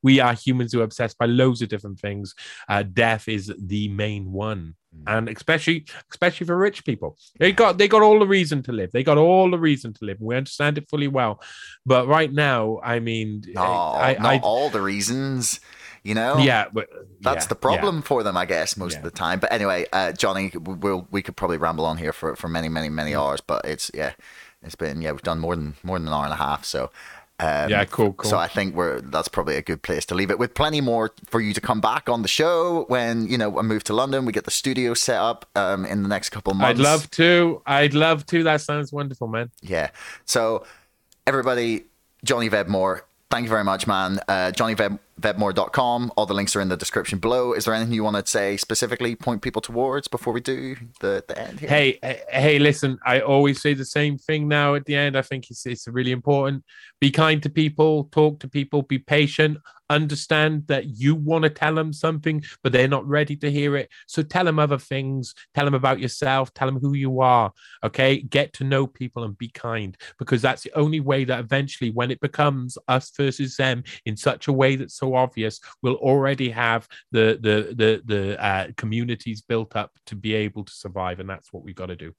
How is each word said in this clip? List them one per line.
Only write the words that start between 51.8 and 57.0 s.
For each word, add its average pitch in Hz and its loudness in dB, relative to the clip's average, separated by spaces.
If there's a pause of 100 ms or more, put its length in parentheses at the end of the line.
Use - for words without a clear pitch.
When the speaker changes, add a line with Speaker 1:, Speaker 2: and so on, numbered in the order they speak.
Speaker 1:
hey, 127 -8
hey, 143 4
listen, 143 2
I 127 4
always 143 4
say 147 2
the 135 -4
same 147 0
thing 151 -2
now 147 2
at 139 -4
the 147 -2
end. 143 0
I 135 2
think 131 -10
it's, - -14
it's 123 -8
really 123 -2
important. 135 0 (380)